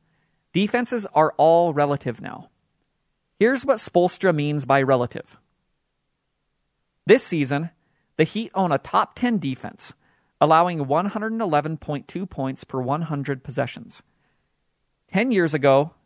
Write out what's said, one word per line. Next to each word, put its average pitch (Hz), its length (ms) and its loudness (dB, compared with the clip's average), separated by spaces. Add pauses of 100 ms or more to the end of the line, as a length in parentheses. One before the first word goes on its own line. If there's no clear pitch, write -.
(520)
Defenses 226 600 -2
are 156 240 4
all 165 360 4
relative 143 480 -2
now. - 280 -16 (880)
Here's 240 280 2
what 262 140 0
Spoelstra 180 540 0
means 147 300 -2
by 135 180 2
relative. 127 560 -2 (1700)
This 226 160 6
season, 147 500 -2 (440)
the 156 80 4
Heat 208 320 -6
own 185 160 0
a 143 60 0
top - 360 -2
ten 240 260 -2
defense, - 540 -8 (460)
allowing 160 480 2
one 160 200 0
hundred 220 260 -6
and 226 80 -4
eleven 156 340 0
point 151 320 -8
two 180 180 -10
points - 380 -8
per - 160 -8
one 135 220 -4
hundred 143 420 -6
possessions. - 580 -10 (1080)
Ten 233 220 0
years 170 220 2
ago, 139 380 4 (140)